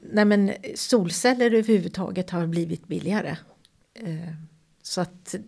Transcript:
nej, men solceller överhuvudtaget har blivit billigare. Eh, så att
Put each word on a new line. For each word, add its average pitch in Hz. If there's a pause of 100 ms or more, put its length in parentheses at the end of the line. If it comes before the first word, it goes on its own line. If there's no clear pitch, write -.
nej, 208
men 202 (220)
solceller 240
överhuvudtaget 190
har 170
blivit 165
billigare. 160 (580)
Eh, 165 (500)
så -
att - (140)